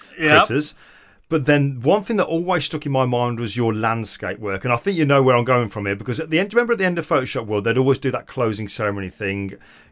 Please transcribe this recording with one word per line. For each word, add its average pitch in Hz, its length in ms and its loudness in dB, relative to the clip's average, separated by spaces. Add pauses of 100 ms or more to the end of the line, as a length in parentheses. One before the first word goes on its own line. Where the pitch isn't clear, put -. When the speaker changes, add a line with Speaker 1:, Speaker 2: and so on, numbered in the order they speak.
(200)
Speaker 1:
Yep. 156 280 4
Speaker 2:
critters. 139 280 -2 (540)
But 151 160 0
then 143 360 2
one 180 200 4
thing 214 160 -2
that 185 80 2
always 170 400 0
stuck 151 220 -4
in 139 40 -2
my 131 140 2
mind 120 340 0
was 113 160 -4
your 117 160 2
landscape 110 680 -4
work. 98 240 -6
And 120 100 0
I 120 40 2
think 190 200 -2
you 156 80 4
know 139 160 6
where 127 160 6
I'm 120 60 2
going 120 260 2
from 101 160 -6
here, 101 100 0
because 113 240 -6
at 156 120 -8
the 160 80 2
end, 202 100 -2
do 214 60 -12
you - 20 4
remember 240 160 2
at 190 60 -2
the 175 60 0
end 175 120 0
of 160 80 -6
Photoshop 131 400 -2
World, 104 200 -2
they'd 117 120 2
always 131 220 2
do 135 100 -2
that 120 160 -4
closing 110 420 -4
ceremony 101 440 -4
thing? 98 420 -4 (380)